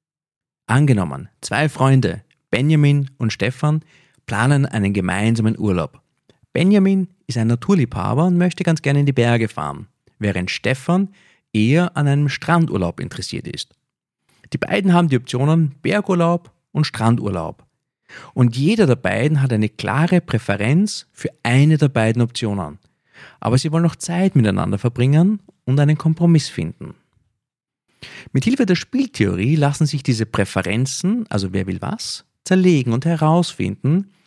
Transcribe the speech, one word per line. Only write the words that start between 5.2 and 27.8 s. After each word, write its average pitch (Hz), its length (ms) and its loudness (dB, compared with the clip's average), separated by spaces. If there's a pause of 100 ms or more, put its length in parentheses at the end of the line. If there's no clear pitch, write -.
Urlaub. 90 420 -2 (520)
Benjamin 190 560 2 (180)
ist 117 100 -6
ein 113 100 0
Naturliebhaber 120 800 0
und 175 100 2
möchte 175 260 -2
ganz 165 180 0
gerne 143 200 0
in 143 40 2
die 143 60 2
Berge 117 380 2
fahren, 73 380 -10 (320)
während 95 300 -4
Stefan 175 600 -2 (420)
eher 131 460 2
an 147 100 0
einem 143 220 0
Strandurlaub 135 680 -2
interessiert - 480 -10
ist. - 280 -14 (800)
Die - 40 -6
beiden 196 360 0
haben 170 160 4
die 127 80 2
Optionen 143 640 0
Bergurlaub 175 720 0 (200)
und 151 140 0
Strandurlaub. 107 800 -2 (680)
Und 123 220 2
jeder 185 300 2
der 123 100 4
beiden 127 460 0
hat 131 100 0
eine 107 160 0
klare 156 540 0
Präferenz 113 920 -2
für - 180 -10 (140)
eine 143 340 4
der 143 120 2
beiden 113 320 2
Optionen. 101 560 -4 (640)
Aber 120 180 0
sie 151 140 -2
wollen 165 120 0
noch 160 120 0
Zeit 180 400 -2
miteinander 98 420 2
verbringen 147 640 2 (240)
und 139 140 0
einen 147 180 4
Kompromiss 165 500 2
finden. - 460 -10 (1400)